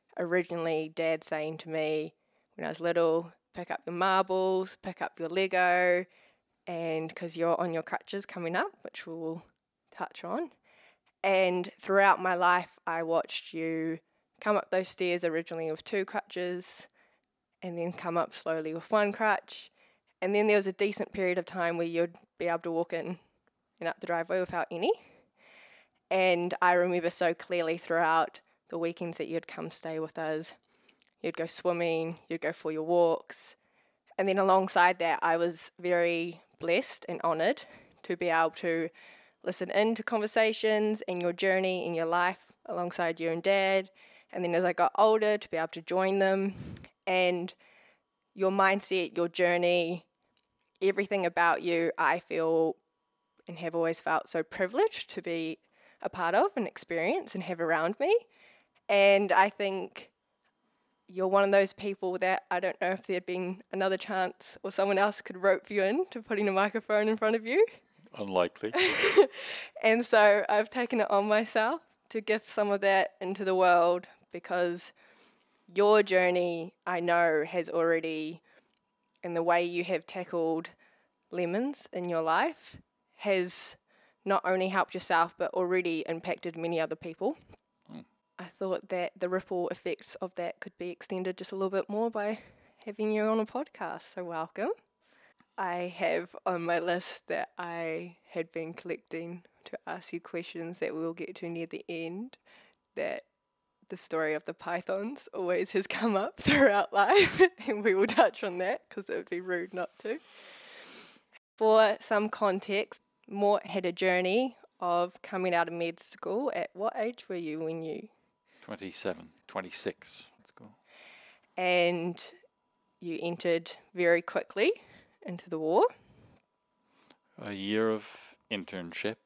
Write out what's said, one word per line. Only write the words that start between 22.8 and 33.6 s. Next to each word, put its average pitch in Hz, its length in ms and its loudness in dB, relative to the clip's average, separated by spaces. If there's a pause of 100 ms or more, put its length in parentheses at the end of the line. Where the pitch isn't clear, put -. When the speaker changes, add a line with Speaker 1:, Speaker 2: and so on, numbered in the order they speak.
Speaker 1:
in 165 260 -6 (600)
and 170 100 -6
up - 100 -8
the 196 80 -10
driveway 170 320 -2
without 180 320 -4
any. 185 200 0 (1160)
And 180 520 2
I 180 120 6
remember 175 360 2
so 170 240 0
clearly 170 440 -4
throughout 165 600 0 (300)
the 170 80 -8
weekends 170 400 -6
that - 100 -6
you'd 160 200 -6
come 165 240 -10
stay 160 280 -8
with 156 180 -8
us, 156 360 -4 (680)
you'd 165 160 -4
go 160 80 -2
swimming, 170 760 -2 (100)
you'd 165 120 -6
go 151 100 -2
for 160 200 -8
your 156 120 -6
walks. 170 720 0 (640)